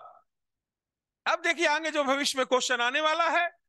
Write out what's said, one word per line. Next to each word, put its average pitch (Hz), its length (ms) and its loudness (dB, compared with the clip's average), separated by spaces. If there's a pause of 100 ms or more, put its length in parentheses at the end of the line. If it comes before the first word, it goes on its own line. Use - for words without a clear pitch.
(1300)
अब 330 180 0
देखिए 330 240 0
आगे 311 240 0
जो 294 120 0
भविष्य 277 340 0
में 254 80 0
क्वेश्चन 247 360 0
आने 262 200 0
वाला 320 280 2
है 339 200 0 (200)